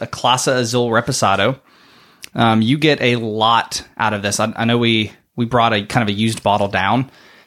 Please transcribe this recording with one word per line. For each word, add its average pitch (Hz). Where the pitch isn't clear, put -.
a 113
Clase 127
Azul 123
Reposado. 113
Um, 113
you 123
get 147
a 123
lot 113
out 107
of 104
this. 101
I, 110
I 113
know 120
we, 113
we 120
brought 117
a 104
kind 120
of 104
a -
used 110
bottle 101
down. 101